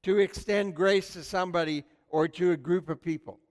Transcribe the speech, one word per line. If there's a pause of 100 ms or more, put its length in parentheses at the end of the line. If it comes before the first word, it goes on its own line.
to
extend
grace
to
somebody (240)
or
to
a
group
of
people. (120)